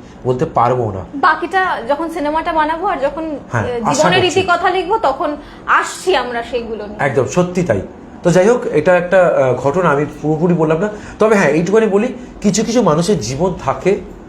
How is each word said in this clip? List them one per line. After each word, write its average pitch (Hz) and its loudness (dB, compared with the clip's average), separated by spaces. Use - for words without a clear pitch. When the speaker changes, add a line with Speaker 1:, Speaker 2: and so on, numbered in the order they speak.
Speaker 1:
বলতে 127 0
পারবো 120 0
না। 92 -8
Speaker 2:
বাকিটা 320 0
যখন 302 -2
সিনেমাটা 320 -4
বানাবো 320 0
আর 359 -2
যখন, 294 -4
Speaker 1:
হ্যাঁ, 220 0
Speaker 2:
আহ, - -4
Speaker 1:
আশা 220 2
Speaker 2:
জীবনের 349 4
Speaker 1:
করছি। 370 2
Speaker 2:
ইতি 370 0
কথা 359 2
লিখবো, 370 -2
তখন 294 -2
আসছি 330 0
আমরা 240 -2
সেইগুলো 220 -6
নিয়ে। - -12
Speaker 1:
একদম 131 2
সত্যি 180 0
তাই। 101 -2
তো 175 4
যাই 185 6
হোক, 247 2
এটা 180 2
একটা, 180 4
আহ, 135 2
ঘটনা, 151 2
আমি 147 2
পুরোপুরি 156 0
বললাম 160 2
না। 208 -2
তবে 220 4
হ্যাঁ, 185 4
এইটুখানি 190 2
বলি, 208 0
কিছু 208 2
কিছু 233 2
মানুষের 170 2
জীবন 135 -2
থাকে, 175 0